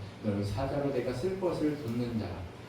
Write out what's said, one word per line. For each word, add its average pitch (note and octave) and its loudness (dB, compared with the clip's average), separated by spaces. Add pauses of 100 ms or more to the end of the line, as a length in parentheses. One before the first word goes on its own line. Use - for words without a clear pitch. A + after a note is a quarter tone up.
(240)
너희 G2+ 2
사자로 C#3 2
내가 B2 2
쓸 F#3 0
것을 D3+ 2
돋는 A#2 0
자, F#2+ -2 (420)